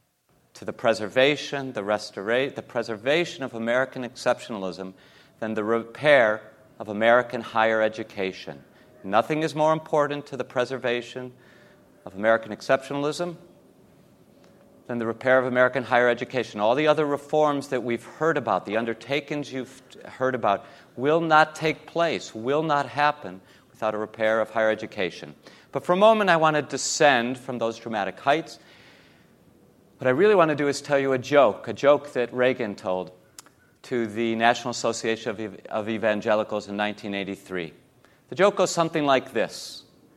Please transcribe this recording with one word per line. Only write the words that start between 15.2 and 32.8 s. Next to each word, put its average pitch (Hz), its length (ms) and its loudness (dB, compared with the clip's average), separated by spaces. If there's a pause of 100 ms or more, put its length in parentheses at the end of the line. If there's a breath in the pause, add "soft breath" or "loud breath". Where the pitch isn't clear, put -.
of 127 60 2
American 127 380 2
higher 123 260 4
education. 120 500 -4
All 110 160 4
the 151 120 2
other 151 200 4
reforms 143 640 0
that 127 120 -2
we've 117 220 -4
heard 156 340 -2
about, 104 300 0
the 101 100 -2
undertakings 139 720 -4
you've 127 300 -10 (240)
heard 131 300 -2
about, 107 300 0 (300 loud breath)
will 151 260 2
not 156 340 4
take 156 320 -4
place, 165 480 -2
will 131 260 0
not 143 240 0
happen 127 560 -2 (300 soft breath)
without 107 240 -4
a - 20 -4
repair 110 440 0
of 110 100 -4
higher 110 180 2
education. 98 640 -6 (380 loud breath)
But 139 120 -6
for 180 100 2
a 180 40 2
moment, 214 320 6
I 165 80 6
want 156 180 4
to 147 60 0
descend 127 760 2
from 123 200 -10
those 113 220 -2
dramatic 101 400 -6
heights. 156 400 -2 (1400 soft breath)
What 127 100 -2
I 127 40 4
really 196 240 4
want 165 140 6
to 151 60 0
do 143 120 -2
is 139 140 -2
tell 143 180 0
you 135 140 0
a 131 40 2
joke, 127 500 4
a 113 60 -6
joke 143 400 4
that 120 180 -2
Reagan 123 440 0
told 92 360 -4 (720 loud breath)